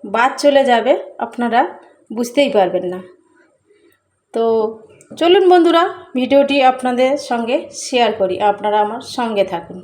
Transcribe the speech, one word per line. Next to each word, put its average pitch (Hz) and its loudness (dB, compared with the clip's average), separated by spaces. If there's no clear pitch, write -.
বাদ 240 2
চলে 277 4
যাবে, 233 2
আপনারা 240 -2
বুঝতেই 240 0
পারবেন 180 0
না। 185 -12
তো 226 -2
চলুন 359 2
বন্ধুরা, 339 4
ভিডিওটি 277 2
আপনাদের 254 0
সঙ্গে 233 -4
শেয়ার 240 0
করি, 185 -2
আপনারা 202 -2
আমার 220 -10
সঙ্গে 220 -2
থাকুন। 170 -12